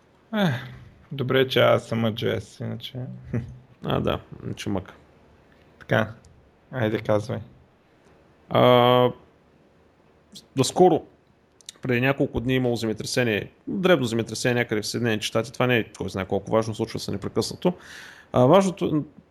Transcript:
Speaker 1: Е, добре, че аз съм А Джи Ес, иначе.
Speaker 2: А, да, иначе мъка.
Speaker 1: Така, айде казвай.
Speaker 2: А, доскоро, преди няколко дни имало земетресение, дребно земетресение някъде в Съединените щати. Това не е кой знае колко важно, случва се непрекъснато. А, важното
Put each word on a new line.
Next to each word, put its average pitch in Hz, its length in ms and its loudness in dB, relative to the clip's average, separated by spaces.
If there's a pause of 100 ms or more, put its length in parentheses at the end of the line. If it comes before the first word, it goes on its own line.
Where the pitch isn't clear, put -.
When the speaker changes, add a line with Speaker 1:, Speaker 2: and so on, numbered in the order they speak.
(380)
Speaker 1:
Е, 196 100 2 (640)
добре, 131 360 0
че 123 120 0
аз 120 280 4
съм 113 180 -2
А 110 100 0
Джи 117 120 -4
Ес, - 320 -6
иначе. 113 340 -12 (920)
Speaker 2:
А, 131 140 0
да, - 200 -2 (260)
иначе - 240 -10
мъка. 95 240 -6 (880)
Speaker 1:
Така, 107 320 -2 (600)
айде 110 280 -2
казвай. 107 400 -2 (1120)
Speaker 2:
А, 123 600 6 (1500)
доскоро, 156 460 4 (800)
преди 123 200 0
няколко 135 380 0
дни 127 160 -2
имало 123 200 0
земетресение, 110 760 -2 (160)
дребно 180 380 2
земетресение 113 500 -2
някъде 117 260 -2
в - 60 -6
Съединените 113 380 -2
щати. - 280 -4
Това 131 140 0
не 123 100 4
е 107 60 2 (140)
кой 92 120 -6
знае 95 160 -6
колко 98 260 -6
важно, 110 240 0
случва 107 240 -6
се - 120 -10
непрекъснато. 107 600 -4 (600)
А, 127 120 4
важното 170 580 2 (260)